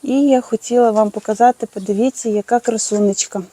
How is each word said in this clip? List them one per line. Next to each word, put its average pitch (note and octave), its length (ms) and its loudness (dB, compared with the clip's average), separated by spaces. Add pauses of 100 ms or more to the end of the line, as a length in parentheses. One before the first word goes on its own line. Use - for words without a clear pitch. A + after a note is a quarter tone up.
І C4+ 180 0
я C4+ 200 4
хотіла A#3+ 500 0
вам G#3 200 2
показати, A#3 540 0
подивіться, G#3+ 640 -4
яка G#3 300 0
красунечка. G#3 920 -2